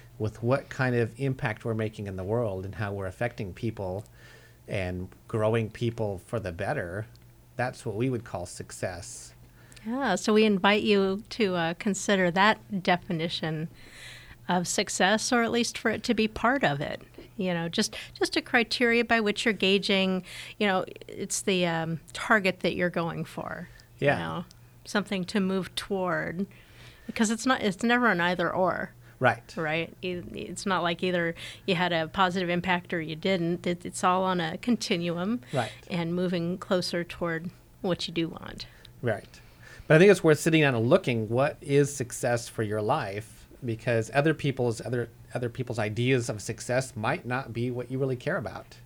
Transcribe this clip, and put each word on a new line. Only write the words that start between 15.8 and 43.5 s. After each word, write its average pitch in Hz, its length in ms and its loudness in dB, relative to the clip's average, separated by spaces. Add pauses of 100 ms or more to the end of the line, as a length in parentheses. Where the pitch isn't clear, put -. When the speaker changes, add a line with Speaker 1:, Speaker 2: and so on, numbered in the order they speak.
Speaker 2:
it 220 120 -4
to 240 100 2
be 220 140 2
part 247 360 0
of 147 160 2
it. - 220 -6 (340)
You 185 180 -2
know, 170 140 -2
just, - 280 -2 (180)
just - 240 -2
a 302 40 0
criteria 233 640 2
by 233 160 2
which 208 260 0
you're 220 80 4
gauging, 190 680 2 (340)
you 208 100 2
know, 185 180 2 (220)
it's - 340 -6
the, 180 240 2
um, 165 340 -2 (140)
target 190 480 2
that 175 140 2
you're 175 140 2
going 165 360 -4
for. - 440 -10 (300)
Speaker 1:
Yeah. 139 140 4
Speaker 2:
You 104 100 -2
know, 175 220 -6 (400)
something 190 400 -4
to 208 140 -2
move 190 360 -2
toward, 175 680 -4 (640)
because 220 240 0
it's 226 140 -4
not, 262 160 2
it's 202 220 -2
never 240 240 4
an 180 140 4
either 175 320 0
or. 170 380 0 (280)
Speaker 1:
Right. - 360 2
Speaker 2:
Right. 165 460 -2
E-, 180 200 -6 (120)
it's - 320 -8
not 175 180 0
like 175 180 0
either 175 320 0 (320)
you 185 100 2
had 175 180 2
a 160 160 0
positive 180 400 2
impact 175 440 0
or 175 60 0
you 160 160 -6
didn't. 175 500 0
It, 175 200 -2
it's - 180 -8
all 185 200 4
on 185 180 0
a 170 160 -4
continuum 185 800 -2 (140)
Speaker 1:
Right. 120 180 0 (180)
Speaker 2:
and 170 240 -2
moving 175 440 0
closer 175 480 -2
toward 170 440 -4 (300)
what 170 260 -2
you 165 80 -8
do 165 140 0
want. - 380 -12 (360)
Speaker 1:
Right. 107 380 -4 (480)
But 156 80 8
I 156 40 10
think 202 120 10
it's 185 140 4
worth 151 140 6
sitting 160 220 4
down 139 140 4
and 117 140 2
looking 120 400 2
what 131 320 2
is 143 340 4
success 120 540 -2
for - 140 -4
your 107 180 -2
life, 107 640 -4 (160)